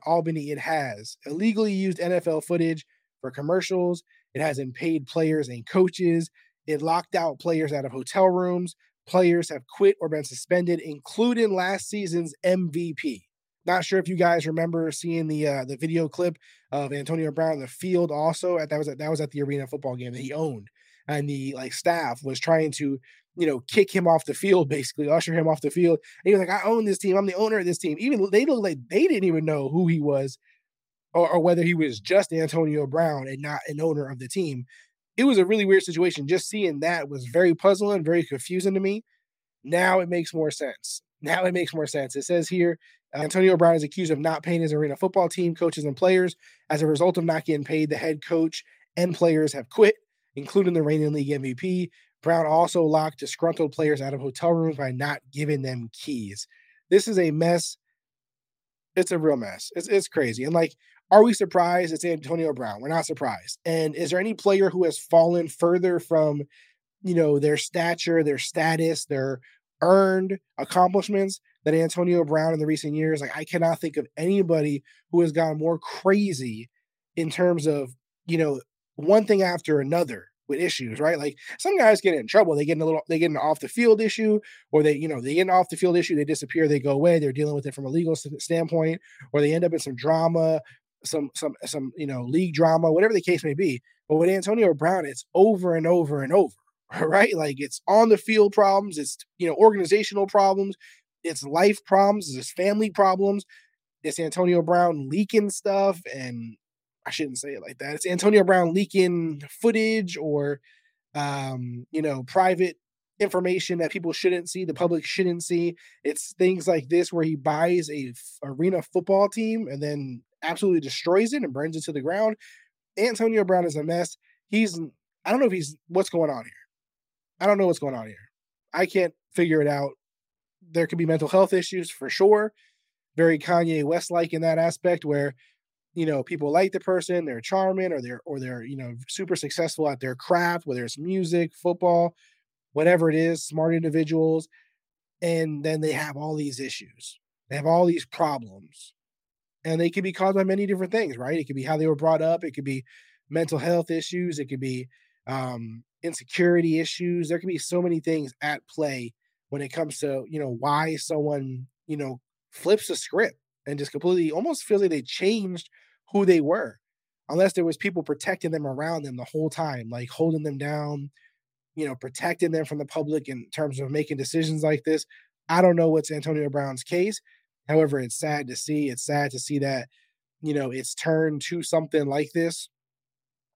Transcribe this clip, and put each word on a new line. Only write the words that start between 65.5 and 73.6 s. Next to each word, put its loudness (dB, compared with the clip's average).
from, 2
you -2
know, 4
their 2
stature, 0
their 0
status, -2
their -4
earned 4
accomplishments 0
than 2
Antonio 2
Brown 2
in -2
the 0
recent -2
years? 0
Like, -8
I -8
cannot 0